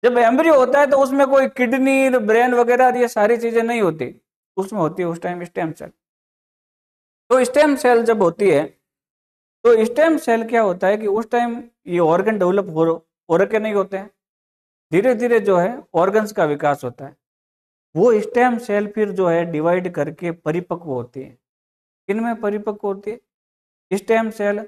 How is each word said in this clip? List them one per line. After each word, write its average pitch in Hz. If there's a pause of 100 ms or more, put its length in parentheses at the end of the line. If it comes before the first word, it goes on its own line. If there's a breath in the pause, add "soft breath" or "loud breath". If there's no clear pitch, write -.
जब 240
embryo 262
होता 262
है 285
तो 277
उसमें 269
कोई 269
kidney, 262
brain 240
वगैरह 240
ये 240
सारी 220
चीजें 226
नहीं 233
होती, 156 (420)
उसमें 196
होती 175
है 175
उस 170
time 175
stem 170
cell। - (1400)
तो 254
stem 285
cell 240
जब 220
होती 180
है 151 (1000)
तो 226
stem 302
cell 226
क्या 233
होता 185
है 202
कि 214
उस 220
time 240 (240)
ये 175
organ 202
develop 190
हो, 160 (440)
हो 165
रखे 202
नहीं 214
होते 190
हैं, 190 (840)
धीरे 220
धीरे 233
जो 196
है 196 (120)
organs 196
का 185
विकास 147
होता 127
है। 151 (760)
वो 220
stem 240
cell 208
फिर 208
जो 185
है 170
divide 170
करके 160
परिपक्व 170
होती 131
है। 123 (680)
किन 208
में 226
परिपक्व 208
होती 202
है? 240 (680)
स्टेम 220
cell 202